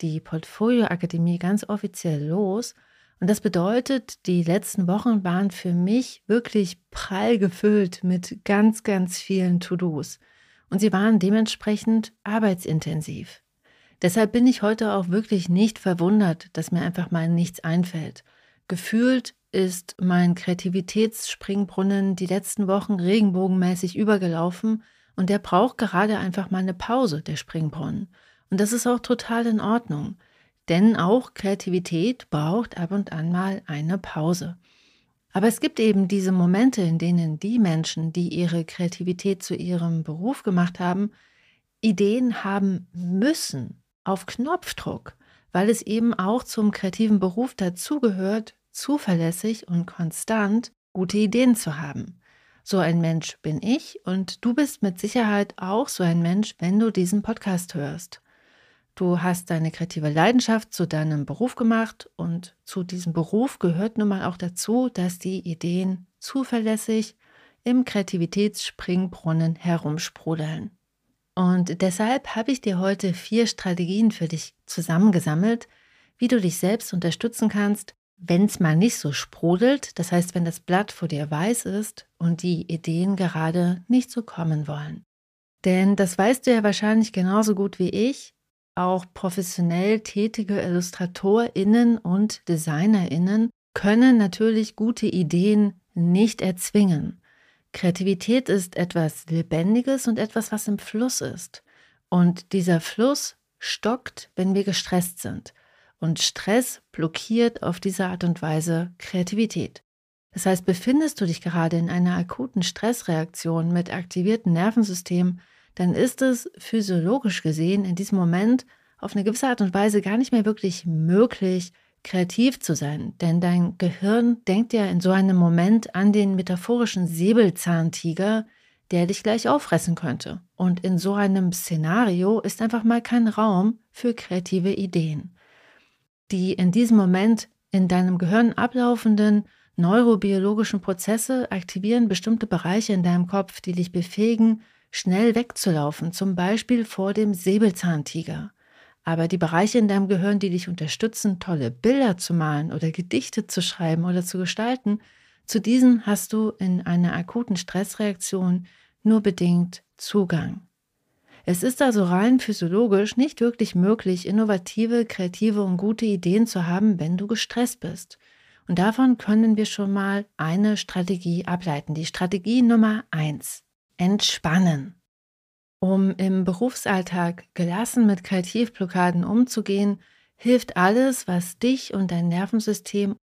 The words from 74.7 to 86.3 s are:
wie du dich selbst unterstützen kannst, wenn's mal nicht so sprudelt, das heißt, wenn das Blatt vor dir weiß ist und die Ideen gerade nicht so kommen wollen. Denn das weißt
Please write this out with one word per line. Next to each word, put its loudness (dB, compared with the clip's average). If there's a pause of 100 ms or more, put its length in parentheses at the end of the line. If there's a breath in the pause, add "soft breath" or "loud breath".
wie 0
du 4
dich -2
selbst -2
unterstützen -2
kannst, -2 (240)
wenn's 2
mal 4
nicht 2
so -4
sprudelt, 0
das -4
heißt, 0
wenn 0
das -6
Blatt -2
vor -6
dir -6
weiß -2
ist -8 (120)
und 0
die -2
Ideen -2
gerade 0
nicht 2
so -6
kommen 0
wollen. -10 (580)
Denn 4
das 0
weißt 2